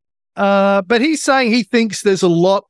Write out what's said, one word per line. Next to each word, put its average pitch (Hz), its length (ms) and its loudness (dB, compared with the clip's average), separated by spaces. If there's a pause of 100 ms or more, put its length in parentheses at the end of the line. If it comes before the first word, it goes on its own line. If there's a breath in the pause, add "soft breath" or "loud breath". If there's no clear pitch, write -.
(380)
Uh, 196 440 0
but 214 200 0
he's 311 200 -2
saying 262 300 0
he 240 120 0
thinks 226 380 -2
there's 190 220 0
a 180 60 2
lot 175 400 0